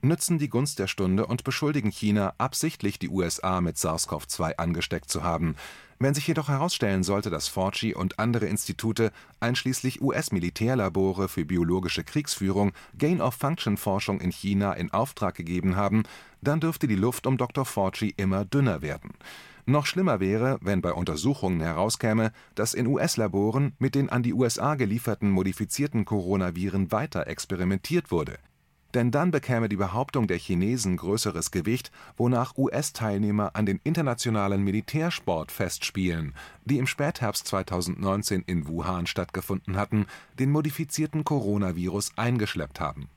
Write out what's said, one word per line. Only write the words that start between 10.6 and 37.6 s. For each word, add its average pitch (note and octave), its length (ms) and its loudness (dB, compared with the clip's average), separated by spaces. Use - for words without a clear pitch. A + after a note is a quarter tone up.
für E2+ 160 -2
biologische F2 600 0
Kriegsführung, G2 680 0
Gain-of-Function-Forschung A#2 1200 0
in F2+ 100 0
China G2 440 0
in E2+ 180 -4
Auftrag G#2+ 420 -2
gegeben F2 400 0
haben, G2+ 300 2
dann D3 200 2
dürfte E3 260 0
die A2 80 2
Luft A2 320 2
um C3 100 2
Doktor B2+ 280 0
Fauci G2 520 -2
immer F#2+ 280 2
dünner G#2+ 360 2
werden. C#2+ 300 -6
Noch C#3+ 200 4
schlimmer E3 340 2
wäre, A2 420 2
wenn F#2+ 200 2
bei E2+ 100 0
Untersuchungen F2 680 0
herauskäme, G#2+ 680 0
dass A2 200 -2
in B2 120 0
U-S-Laboren A2+ 920 2
mit C3+ 160 2
den C#3 120 2
an B2 140 0
die A#2 120 0
U B2 100 4
S A#2 160 0
A D3 160 0
gelieferten G#2+ 560 0
modifizierten G2 720 0
Coronaviren F#2 880 0
weiter A2 340 -2
experimentiert F#2+ 840 -2
wurde. D#2+ 260 -2
Denn A#2+ 160 4
dann D3+ 200 2
bekäme B2 380 0
die G2+ 80 0
Behauptung G#2+ 520 0
der F2 100 2
Chinesen F#2+ 580 0
größeres F2 540 -2
Gewicht, G#2 420 -2
wonach A#2+ 400 2
U-S-Teilnehmer G#2 960 0
an G#2+ 140 0
den G2 180 0
internationalen A2+ 800 0
Militärsport G2+ 880 -2
festspielen, F2 800 -2
die C3+ 140 2
im B2+ 80 2
Spätherbst C#3+ 600 -2
zweitausendneunzehn F#2+ 1000 0